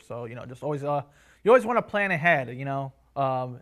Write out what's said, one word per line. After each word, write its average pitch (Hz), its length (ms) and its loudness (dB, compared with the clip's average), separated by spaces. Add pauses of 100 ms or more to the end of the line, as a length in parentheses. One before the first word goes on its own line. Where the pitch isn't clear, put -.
So, 120 200 -10
you 117 100 -12
know, 120 100 -14
just 123 180 -14
always, 143 200 -4
uh, 147 200 0 (400)
you 202 80 6
always 240 140 8
wanna 226 160 2
plan 202 300 -2
ahead, 151 380 2
you 127 160 -10
know, 139 260 -6 (240)
um, 127 460 -2